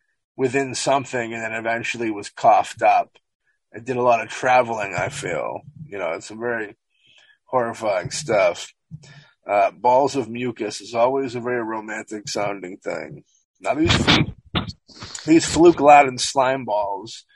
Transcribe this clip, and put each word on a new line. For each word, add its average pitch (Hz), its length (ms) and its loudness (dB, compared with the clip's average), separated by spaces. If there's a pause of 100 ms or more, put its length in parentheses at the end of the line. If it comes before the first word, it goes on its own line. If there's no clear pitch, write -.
(360)
within 131 400 -2
something, 127 580 -2
and 113 80 -8
then 113 100 -6
eventually 117 600 -4
was 101 180 -10
coughed - 520 2
up. 98 280 4 (640)
It 113 120 -16
did 127 120 -4
a 120 60 -2
lot 117 200 4
of 110 60 -10
traveling, 113 680 0
I 90 140 -2
feel. 76 540 -6 (220)
You 101 140 -12
know, 85 140 -4
it's 92 140 -10
some 107 120 -14
very 113 380 -6 (680)
horrifying 113 640 -2
stuff. 104 640 0 (760)
Uh, 98 220 2
balls 123 460 2
of 113 120 -2
mucus 117 520 -6
is 113 140 -12
always 127 400 0
a 120 60 -6
very 120 220 -4
romantic 107 640 -10
sounding 101 500 -6
thing. 80 440 -10 (380)
Now - 140 -2
these 339 200 2
fluke, - 340 2 (960)
these 156 220 6
fluke-laden 147 720 6
slime 131 460 0
balls 104 600 -6 (120)